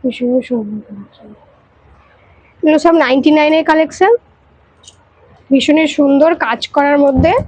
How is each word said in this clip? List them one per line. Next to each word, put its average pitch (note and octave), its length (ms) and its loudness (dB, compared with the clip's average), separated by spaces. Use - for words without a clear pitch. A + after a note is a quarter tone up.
ভীষণ B3 300 -4
সুন্দর G#3+ 380 -6
কালেকশন। G#3 420 -20
এগুলো D#4 220 2
সব E4+ 80 4
নাইনটি C4+ 340 2
নাইনের D#4 320 2
কালেকশন, D#4+ 420 0
ভীষণই D4 380 2
সুন্দর C#4+ 340 2
কাজ A#3 140 -4
করার C#4+ 300 0
মধ্যে। C#4 280 2